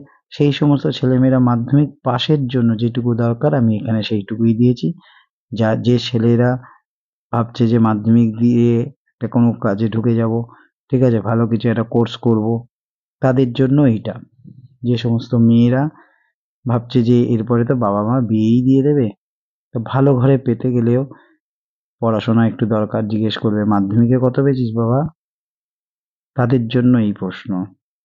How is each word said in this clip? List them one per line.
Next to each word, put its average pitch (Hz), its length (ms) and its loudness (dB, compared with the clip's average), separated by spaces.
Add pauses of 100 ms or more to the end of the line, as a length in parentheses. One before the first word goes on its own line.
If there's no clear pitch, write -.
(300)
সেই 147 220 0
সমস্ত 143 340 0
ছেলেমেয়েরা 131 520 2
মাধ্যমিক 123 520 2 (140)
পাসের 131 420 -2
জন্য 117 320 0
যেটুকু 120 360 -2
দরকার, 117 400 -2
আমি 117 220 2
এখানে 110 260 -4
সেইটুকুই 110 520 -2
দিয়েছি। 123 380 0 (680)
যা, 110 180 0
যে 120 220 0
ছেলেরা 117 600 0 (760)
ভাবছে 117 360 -2
যে 117 100 2
মাধ্যমিক 113 600 2
দিয়ে 120 440 2
একটা - 460 -12
কোনো 117 240 2
কাজে 110 360 -2
ঢুকে 113 260 -2
যাব, 113 280 -2 (480)
ঠিক 127 120 0
আছে, 117 180 2
ভালো 113 280 0
কিছু 113 200 -2
একটা 110 140 0
কোর্স 113 340 -2
করব, 117 500 -2 (540)
তাদের 127 320 0
জন্য 135 300 2
এইটা। 110 320 -2 (680)
যে 120 140 -2
সমস্ত 117 380 -4
মেয়েরা 120 560 4 (800)
ভাবছে 120 340 0
যে 120 200 4
এরপরে 117 420 0
তো 131 120 -2
বাবা 104 260 0
মা 120 180 -2
বিয়েই 110 420 0
দিয়ে 131 200 2
দেবে, 139 280 0 (600)
তো 127 140 -6
ভালো 135 300 2
ঘরে 131 220 2
পেতে 127 340 -4
গেলেও 120 340 0 (960)
পড়াশোনা 113 460 0
একটু 110 200 -4
দরকার, 107 420 -2
জিজ্ঞেস 107 300 -4
করবে, 104 260 -2
"মাধ্যমিকে 107 580 0
কত 127 180 0
পেয়েছিস 127 360 -2
বাবা?" 123 320 -2 (1300)
তাদের 123 340 0
জন্য 123 300 2
এই 104 140 0
প্রশ্ন, 95 520 -8 (400)